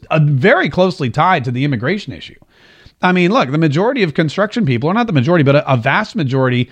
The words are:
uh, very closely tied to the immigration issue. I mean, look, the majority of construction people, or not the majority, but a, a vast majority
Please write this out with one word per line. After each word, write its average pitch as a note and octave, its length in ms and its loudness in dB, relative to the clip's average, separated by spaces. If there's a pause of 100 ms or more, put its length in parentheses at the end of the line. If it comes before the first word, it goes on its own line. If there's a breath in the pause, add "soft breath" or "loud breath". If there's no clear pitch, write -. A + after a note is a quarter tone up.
uh, D#3+ 120 0
very D#3+ 460 2
closely F3 420 -2
tied D#3+ 360 0
to C3 60 -4
the B2+ 120 -2
immigration C#3+ 480 -4
issue. - 280 -18 (640 soft breath)
I F#3 80 2
mean, F3+ 200 2
look, E3 200 0
the D3 60 -2
majority F#3 460 0
of D#3+ 120 -4
construction F#3+ 500 -2
people, C3 240 0
or F#3 40 -2
not A#3 140 0
the E3+ 60 0
majority, D3 300 2
but C#3 120 4
a, D3 180 0
a B2+ 40 2
vast D3 380 -2
majority B2+ 560 0